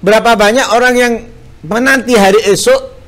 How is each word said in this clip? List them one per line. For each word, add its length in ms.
Berapa 320
banyak 320
orang 280
yang 160
menanti 480
hari 320
esok 480